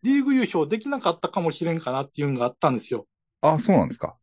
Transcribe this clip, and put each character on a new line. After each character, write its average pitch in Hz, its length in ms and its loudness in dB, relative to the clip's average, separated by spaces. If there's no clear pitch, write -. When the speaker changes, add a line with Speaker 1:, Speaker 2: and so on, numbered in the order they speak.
Speaker 1:
リ 277 180 4
ー 262 40 0
グ 277 100 2
優 262 60 4
勝 165 280 0
で 214 100 -2
き 214 120 -8
な 277 100 -4
か - 100 2
っ - 100 -4
た 190 80 -4
か - 120 -4
も 165 100 0
し 156 140 -8
れ 165 80 0
ん 165 80 -4
か 131 100 -6
な 131 120 -2
っ 139 80 -10
て - 100 -10
い 143 60 0
う 139 60 0
の 127 60 -2
が 120 80 0
あ 120 40 0
っ - 60 -20
た 151 140 2
ん 127 40 0
で - 60 -4
す - 120 -6
よ。 117 140 -6
Speaker 2:
あ、 156 180 4
そ - 140 2
う 175 60 6
な 80 80 2
ん - 20 -6
で - 60 -8
す - 40 -14
か。 - 240 -8